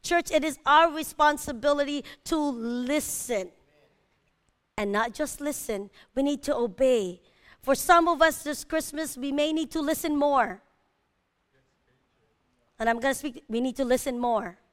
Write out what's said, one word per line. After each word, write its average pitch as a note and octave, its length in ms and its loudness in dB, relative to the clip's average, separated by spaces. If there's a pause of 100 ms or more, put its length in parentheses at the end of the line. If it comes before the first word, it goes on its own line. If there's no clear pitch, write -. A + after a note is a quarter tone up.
church, F4 260 0
it D4+ 140 2
is D#4 200 -4
our D#4 280 6
responsibility C#4+ 1120 0 (200)
to E4 120 0
listen. A#3+ 1120 -2 (1300)
And G3+ 140 -2
not A3 220 0
just D4 280 -6
listen, A3 480 -6 (240)
we C4+ 80 -2
need C#4+ 220 0
to C#4+ 120 -2
obey. A#3 640 0 (420)
For C4+ 120 0
some E4+ 340 6
of D#4+ 140 2
us D#4+ 220 2
this C#4+ 200 -6
Christmas, D#4 540 -6
we C#4 140 -6
may D4 200 0
need D#4 200 -4
to E4 100 -4
listen D4+ 340 -2
more. C#4 460 2 (2250)
And A3 100 -2
I'm A#3 120 0
gonna C4+ 160 0
speak, - 340 -10
we A3+ 100 -2
need B3 160 -2
to C4+ 80 -2
listen B3 360 0
more. A3 400 -2 (140)